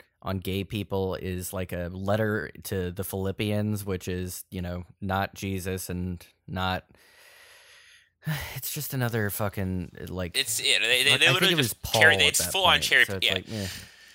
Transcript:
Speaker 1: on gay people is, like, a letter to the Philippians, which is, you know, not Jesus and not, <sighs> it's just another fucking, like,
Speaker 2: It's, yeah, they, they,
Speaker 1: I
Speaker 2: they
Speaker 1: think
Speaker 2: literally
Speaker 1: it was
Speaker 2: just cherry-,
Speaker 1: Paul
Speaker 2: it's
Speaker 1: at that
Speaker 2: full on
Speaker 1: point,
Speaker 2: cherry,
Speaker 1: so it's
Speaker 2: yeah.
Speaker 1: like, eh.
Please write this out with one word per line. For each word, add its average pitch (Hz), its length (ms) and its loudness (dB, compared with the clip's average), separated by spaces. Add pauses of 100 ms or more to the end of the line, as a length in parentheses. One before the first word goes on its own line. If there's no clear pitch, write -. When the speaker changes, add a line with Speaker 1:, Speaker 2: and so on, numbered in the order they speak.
(220)
Speaker 1:
on 95 160 -4
gay 95 240 -2
people 95 540 -2
is, 92 360 -6
like, 92 200 -6
a 87 200 -4
letter 101 580 0 (140)
to 90 280 -2
the 90 100 -8
Philippians, 104 800 -2
which 95 220 -4
is, 92 460 -6
you 92 100 -6
know, 90 220 -6 (160)
not 98 340 -2
Jesus 95 560 -6
and 90 340 -6 (220)
not, 92 380 -2 (1400)
<sighs> - 0 - (280)
it's - 180 -8
just 147 220 -6
another 117 360 0
fucking, 92 600 -2 (180)
like, 90 300 -6
Speaker 2:
It's, - 260 -4
yeah, 117 140 4
they, 123 260 2
they, 143 100 6
Speaker 1:
I - 40 4
Speaker 2:
they 151 80 4
Speaker 1:
think 175 60 6
Speaker 2:
literally 180 220 4
Speaker 1:
it - 20 4
was 131 160 2
Speaker 2:
just - 220 -8
cherry-, 160 240 8
Speaker 1:
Paul 143 100 6
Speaker 2:
it's - 120 2
Speaker 1:
at 175 60 0
that - 60 -6
Speaker 2:
full 190 140 0
on 160 80 8
Speaker 1:
point, 147 100 4
Speaker 2:
cherry, 131 220 6
Speaker 1:
so 98 100 -4
it's 92 100 -2
Speaker 2:
yeah. - 80 2
Speaker 1:
like, 95 160 -4
eh. 104 160 -4 (480)